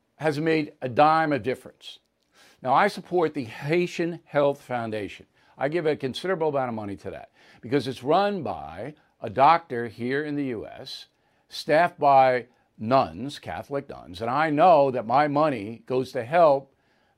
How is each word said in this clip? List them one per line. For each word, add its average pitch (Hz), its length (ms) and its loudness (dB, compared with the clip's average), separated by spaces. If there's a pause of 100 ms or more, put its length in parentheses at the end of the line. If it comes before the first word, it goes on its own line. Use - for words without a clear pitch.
(160)
Hasn't 151 280 -2
made 156 280 0 (100)
a 131 60 -4
dime 151 440 4
of 123 120 -2
difference. - 560 -10 (600)
Now, 131 140 0
I 180 140 4
support 175 440 -2
the 139 120 -6
Haitian 165 800 -2
Health 143 360 0
Foundation. 110 680 -8 (300)
I 131 120 -2
give 160 180 -2
a 147 100 0
considerable 160 520 -4
amount 135 220 -2
of 113 40 -8
money 104 220 -8
to 95 160 -12
that - 180 -16 (300)
because 120 260 -2
it's 120 160 -10
run 185 400 0
by 95 520 -10 (280)
a 117 80 -8
doctor 131 560 2
here 123 380 -6
in 151 100 -8
the 143 120 -4
U 110 200 -8
S, - 400 -16 (420)
staffed 165 520 0
by 131 460 6 (320)
nuns, 117 600 0
Catholic 117 500 -8
nuns, 67 340 -16
and 117 80 -4
I 151 200 0
know 147 400 6
that 120 160 -4
my 143 220 2
money 139 580 -2
goes 131 260 -4
to 123 120 -6
help 143 500 4 (440)